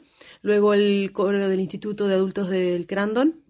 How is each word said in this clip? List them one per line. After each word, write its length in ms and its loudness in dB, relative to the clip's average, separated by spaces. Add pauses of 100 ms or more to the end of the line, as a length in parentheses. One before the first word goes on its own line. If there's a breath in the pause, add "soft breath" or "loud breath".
(420 loud breath)
luego 300 2
el 400 2
coro 360 0
del 100 0
Instituto 480 -6
de 80 2
Adultos 340 0
del 380 -2
Crandon 640 0